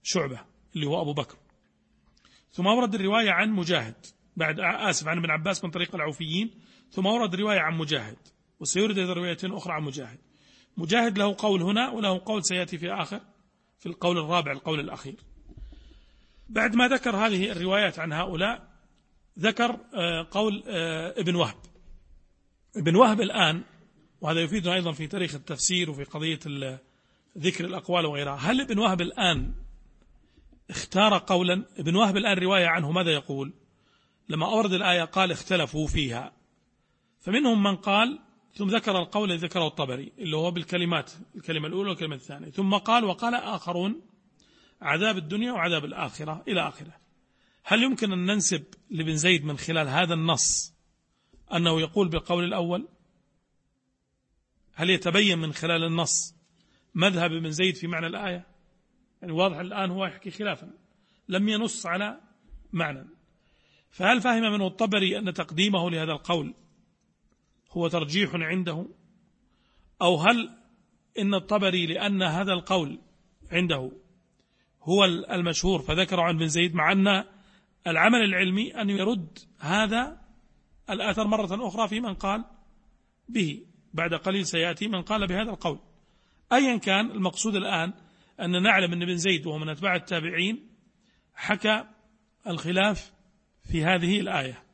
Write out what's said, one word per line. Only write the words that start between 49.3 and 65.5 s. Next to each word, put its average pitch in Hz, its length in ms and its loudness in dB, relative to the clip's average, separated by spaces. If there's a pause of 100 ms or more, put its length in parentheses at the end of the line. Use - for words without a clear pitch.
من 147 120 -4
خلال 160 300 -2
هذا 165 260 2
النص 160 600 0 (800)
أنه 165 260 2
يقول 165 300 0
بالقول 175 340 -2
الأول؟ 175 440 -2 (1900)
هل 170 160 -2
يتبين 180 500 2
من 156 140 -4
خلال 165 300 -2
النص 165 520 -2 (600)
مذهب 175 360 2
ابن 160 200 -4
زيد 180 240 0
في 170 120 -8
معنى 165 200 -4
الآية؟ 180 380 -6 (760)
يعني 175 120 -8
واضح 175 240 2
الآن 185 340 -4
هو 190 140 -2
يحكي 170 260 -10
خلافاً، 196 400 -6 (560)
لم 196 220 2
ينص 214 360 -2
على 196 360 -4 (520)
معنى، 151 340 -4 (840)
فهل 214 320 4
فهم 226 320 2
منه 202 140 0
الطبري 196 520 0
أن 185 140 -2
تقديمه 175 560 0